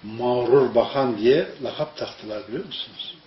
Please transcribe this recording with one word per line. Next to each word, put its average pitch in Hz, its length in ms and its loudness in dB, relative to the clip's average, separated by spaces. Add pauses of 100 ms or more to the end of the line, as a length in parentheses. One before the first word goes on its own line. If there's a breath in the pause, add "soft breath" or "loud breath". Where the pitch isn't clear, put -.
mağrur 120 720 2
bakan 120 440 2
diye 135 280 4 (160)
lakap 131 340 -6
taktılar 107 520 -10
biliyor 139 160 -8
musunuz? - 500 -12 (120)